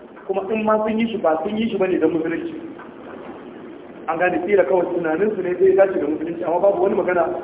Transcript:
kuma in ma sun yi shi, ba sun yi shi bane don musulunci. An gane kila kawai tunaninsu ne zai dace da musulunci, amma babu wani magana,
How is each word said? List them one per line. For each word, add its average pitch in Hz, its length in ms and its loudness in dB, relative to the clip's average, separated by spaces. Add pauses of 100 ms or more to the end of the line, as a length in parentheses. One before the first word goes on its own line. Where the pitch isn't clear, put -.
(260)
kuma 196 160 -2 (100)
in 220 120 -2
ma 214 120 4 (100)
sun 220 120 0
yi 226 100 2
shi, 196 100 -4
ba 160 240 2
sun 214 140 -4
yi 220 140 0
shi 190 80 -4
bane 185 200 2
don 160 120 4
musulunci. 165 440 -2 (1500)
An 165 100 -4
gane 175 280 2
kila 202 180 6
kawai 180 300 2
tunaninsu 175 480 0
ne 175 120 -2
zai 185 200 6
dace 190 240 4
da 147 80 0
musulunci, 156 380 -4
amma 165 160 0
babu 202 220 4
wani 196 140 4
magana, 180 280 2 (200)